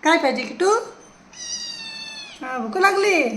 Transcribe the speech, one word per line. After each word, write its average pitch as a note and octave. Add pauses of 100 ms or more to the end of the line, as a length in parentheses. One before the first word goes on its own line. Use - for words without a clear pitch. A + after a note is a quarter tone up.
काय D#4+
पाहिजे B3+
किट्टू? F4 (1700)
हा, B3+
भूक A3+
लागली. G4 (140)